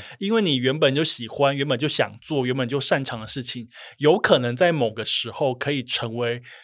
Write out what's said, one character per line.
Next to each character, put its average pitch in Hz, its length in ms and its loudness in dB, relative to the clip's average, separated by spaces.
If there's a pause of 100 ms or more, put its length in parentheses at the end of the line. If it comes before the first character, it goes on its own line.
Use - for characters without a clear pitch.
(200)
因 208 160 0
为 226 80 2
你 147 140 2
原 131 220 0
本 143 140 4
就 151 100 2
喜 123 240 -2
欢、 139 300 2
原 139 100 0
本 127 120 0
就 147 80 0
想 107 340 0
做、 139 240 -2
原 127 100 0
本 127 140 -2
就 139 100 -2
擅 139 240 0
长 120 160 -6
的 110 60 -12
事 131 160 -6
情， 120 260 -8 (300)
有 156 220 6
可 190 180 6
能 120 180 -2
在 175 160 4
某 127 220 2
个 110 100 -6
时 - 280 -2
候 131 240 0
可 135 160 -4
以 139 120 -2
成 117 340 -6
为 120 260 -2 (200)